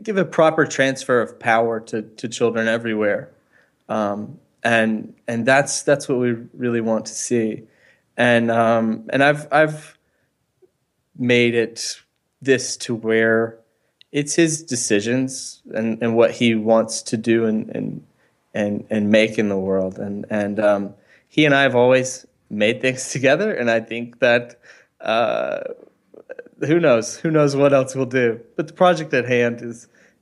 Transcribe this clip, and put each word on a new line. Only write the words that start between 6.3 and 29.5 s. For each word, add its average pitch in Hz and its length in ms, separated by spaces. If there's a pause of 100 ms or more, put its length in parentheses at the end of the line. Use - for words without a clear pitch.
really 120 260
want 110 280
to - 60
see. 110 500 (520)
And, 120 340
um, 113 600
and 131 120
I've, 147 300
I've 156 460 (1200)
made 120 360
it - 460 (420)
this 127 360
to - 180
where 113 600 (560)
it's 143 220
his 160 280
decisions 120 1000 (120)
and, 113 280
and 113 140
what 113 160
he 117 240
wants 110 460
to - 160
do 113 280
and, 110 300
and, - 280 (500)
and, 104 360
and 104 200
make 110 280
in 107 120
the 98 80
world. 95 420
And, 101 300
and, 104 320
um, 101 320 (340)
he 151 160
and 143 100
I 139 100
have 123 120
always 127 500 (240)
made 107 320
things 127 280
<laughs> - 20
together. 151 420
And 120 160
I 113 120
think 117 380
that, 120 400 (400)
uh, 107 600 (1080)
who 160 140
knows? 123 380
Who 165 120
knows 147 260
what 139 160
else 131 240
we'll 131 120
do? 120 320 (160)
But 160 100
the - 80
project 170 400
at 123 120
hand 120 360